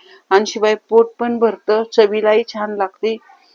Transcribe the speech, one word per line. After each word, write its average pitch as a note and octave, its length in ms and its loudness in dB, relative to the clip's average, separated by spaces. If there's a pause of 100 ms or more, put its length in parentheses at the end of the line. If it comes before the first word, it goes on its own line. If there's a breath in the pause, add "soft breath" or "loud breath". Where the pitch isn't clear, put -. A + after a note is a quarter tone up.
(300 soft breath)
आणि G3+ 160 2
शिवाय G#3+ 300 -2 (140)
पोट A3+ 200 4 (100)
पण A#3+ 200 -4
भरतं, G#3+ 440 0
चवीलाही G#3+ 640 2
छान G#3+ 280 -8
लागते. G#3 420 -6 (380 soft breath)